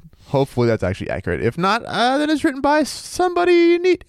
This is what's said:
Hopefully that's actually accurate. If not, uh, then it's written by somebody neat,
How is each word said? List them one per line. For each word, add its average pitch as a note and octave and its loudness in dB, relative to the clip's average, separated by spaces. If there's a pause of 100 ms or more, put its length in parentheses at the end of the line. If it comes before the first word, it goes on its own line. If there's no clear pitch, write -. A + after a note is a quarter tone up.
(280)
Hopefully C3+ 0
that's A2+ 2
actually - -4
accurate. E2+ -4
If A2+ -2
not, G3 -2
uh, B3 0
then D4+ -2
it's D4+ -2
written C#4 -2
by D4 2
somebody F4 2
neat, F4 0